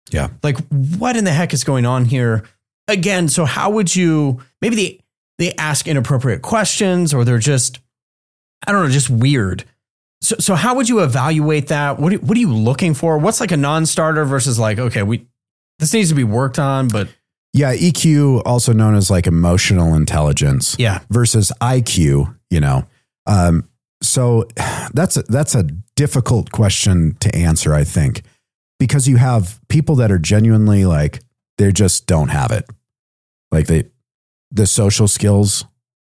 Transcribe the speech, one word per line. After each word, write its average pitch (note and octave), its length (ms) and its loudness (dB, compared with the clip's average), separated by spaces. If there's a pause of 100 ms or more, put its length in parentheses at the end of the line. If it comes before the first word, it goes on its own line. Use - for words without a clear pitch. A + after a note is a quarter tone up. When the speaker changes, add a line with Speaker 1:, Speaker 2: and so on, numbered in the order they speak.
(100)
Speaker 1:
Yeah. - 180 -4 (140)
Speaker 2:
Like, D3 160 -2 (400)
what A#3+ 180 -2
in A3 80 -2
the F3+ 80 0
heck E3 220 -2
is B2+ 100 -2
going B2+ 220 0
on B2+ 180 0
here? A#2 400 0 (440)
Again, F#3 400 -2
so E3 160 0
how C#3+ 260 -2
would G#3 240 -2
you, D3+ 460 0 (200)
maybe A3+ 160 -2
they, G3 240 -6 (380)
they F3 160 -4
ask D3+ 320 -4
inappropriate C3 560 -2
questions, F#3 720 -2
or A#2+ 100 0
they're A#2+ 140 0
just, B2+ 400 -2 (880)
I G#3 60 -2
don't G3 120 2
know, C#3 60 0
just C3 180 0
weird. A#2 560 0 (560)
So, - 200 -2
so F#3+ 160 0
how A3 180 0
would B3+ 140 -2
you A#3+ 100 2
evaluate D3+ 680 0
that? D3 320 -2
What D#3 100 2
do, G3+ 80 0
what G3+ 180 -2
are B3 40 2
you G3+ 120 0
looking B2 400 0
for? D#3+ 260 0
What's, G3 220 0
like, A3 120 -2
a E3 40 0
non-starter D#3 680 0
versus, C3 340 -2
like, A2 220 0
"Okay, A#2 240 -2
we, A2+ 240 -4 (500)
this D#3 160 -2
needs G#3+ 140 2
to D#3+ 80 0
be C3+ 80 2
worked A#2+ 340 -2
on," C3+ 300 0
but G#2 180 -2 (480)
Speaker 1:
Yeah, C3+ 180 2
E F3 200 0
Q, D3 520 2
also B2 280 0
known A2 220 4
as, G2 160 2
like, F2+ 160 2
emotional E2+ 680 2
intelligence D2 840 0
Speaker 2:
Yeah. G2+ 220 -2 (100)
Speaker 1:
versus A2+ 400 0 (100)
I B2+ 200 0
Q, C#2+ 540 0 (160)
you E2 100 0
know. C2+ 260 0 (400)
Um, F2 420 2 (340)
so A#2+ 500 0
<sighs> - 40 -16 (360)
that's E3+ 240 0
a, C3+ 60 -4
that's C3+ 320 -2
a G2+ 100 2 (320)
difficult A#2+ 560 0
question F#2 680 0
to - 140 -2
answer, D#2+ 400 0
I D2 100 2
think, - 380 -2 (560)
because C3 300 0
you C3 80 4
have A#2+ 520 2
people D3+ 280 2
that A#2 140 2
are F#2+ 80 2
genuinely, G#2 640 4
like, D2+ 360 0 (380)
they G2 140 4
just F#2 340 0
don't D#2 220 2
have C2 220 0
it. A1+ 180 -4 (840)
Like, D#2 160 0
they, D#2+ 180 2 (680)
the G2+ 160 2
social G#2 420 2
skills, G2+ 560 0 (520)